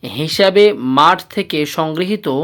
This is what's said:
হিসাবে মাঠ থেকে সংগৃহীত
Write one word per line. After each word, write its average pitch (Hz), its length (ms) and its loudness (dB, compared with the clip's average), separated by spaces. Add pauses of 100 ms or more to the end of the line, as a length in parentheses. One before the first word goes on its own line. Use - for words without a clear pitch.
হিসাবে 160 600 2 (340)
মাঠ 165 200 4 (120)
থেকে 160 360 -4
সংগৃহীত 170 640 -4 (140)